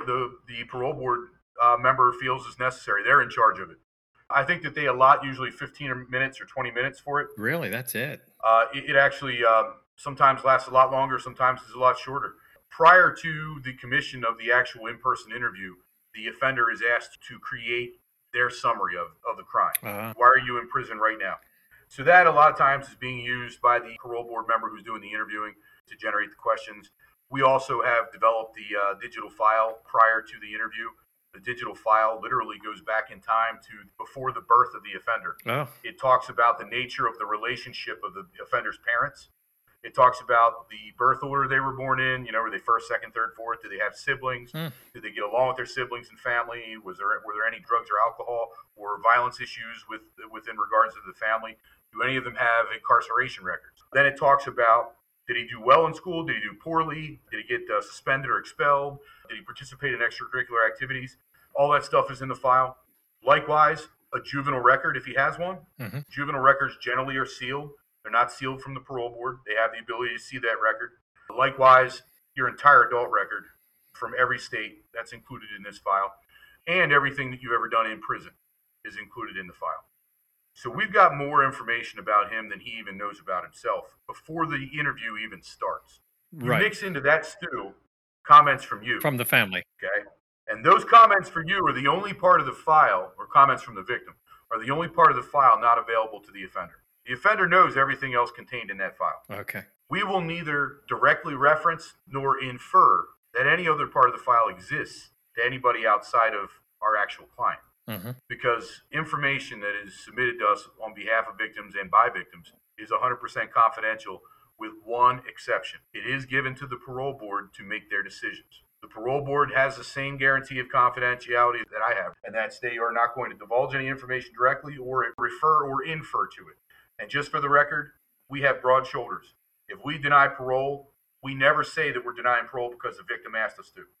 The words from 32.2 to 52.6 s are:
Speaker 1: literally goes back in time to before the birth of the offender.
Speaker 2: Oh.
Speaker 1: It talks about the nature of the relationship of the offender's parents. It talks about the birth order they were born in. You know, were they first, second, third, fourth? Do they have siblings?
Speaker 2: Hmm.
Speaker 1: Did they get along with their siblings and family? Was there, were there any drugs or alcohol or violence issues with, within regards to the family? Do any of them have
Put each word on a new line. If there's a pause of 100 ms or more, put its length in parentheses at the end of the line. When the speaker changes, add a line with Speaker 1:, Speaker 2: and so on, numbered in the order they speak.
Speaker 1:
literally
goes
back
in
time
to (100)
before
the
birth
of
the
offender. (100)
Speaker 2:
Oh. (120)
Speaker 1:
It
talks
about
the
nature
of
the
relationship
of
the (180)
offender's
parents. (540)
It
talks
about
the
birth
order
they
were
born
in.
You
know,
were
they
first,
second,
third,
fourth?
Do
they
have
siblings?
Speaker 2:
Hmm. (260)
Speaker 1:
Did
they
get
along
with
their
siblings
and
family?
Was
there, (160)
were
there
any
drugs
or
alcohol (260)
or
violence
issues
with, (320)
within
regards
to
the
family? (380)
Do
any
of
them
have